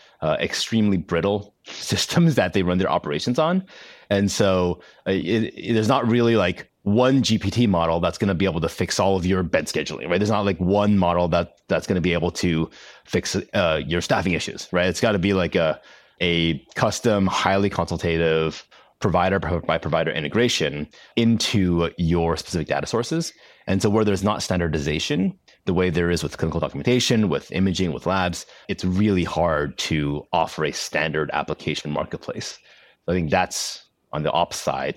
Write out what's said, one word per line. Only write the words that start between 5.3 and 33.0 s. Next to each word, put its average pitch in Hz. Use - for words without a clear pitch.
it, -
there's 107
not 127
really, 117
like, 90
one 123
G 113
P 101
T 120
model 82
that's 85
gonna 98
be 80
able 85
to 80
fix -
all 98
of 90
your 92
bed 80
scheduling, 78
right? 87
There's 104
not, 104
like, 98
one 101
model 87
that, 85
that's 80
gonna 92
be 85
able 85
to 80
fix, -
uh, 82
your 85
staffing 95
issues, -
right? 90
It's 92
gotta 107
be, 98
like, 92
a, 80
a 85
custom, 104
highly 98
consultative 82
provider 92
by 82
provider 78
integration 76
into 95
your 82
specific 78
data 71
sources. 156
And 98
so 107
where 110
there's 98
not 104
standardization, 85
the 92
way 90
there 85
is 85
with -
clinical 80
documentation, 110
with 71
imaging, 92
with 62
labs, 90
it's 98
really 95
hard 78
to 73
offer 80
a 73
standard 78
application 76
marketplace. -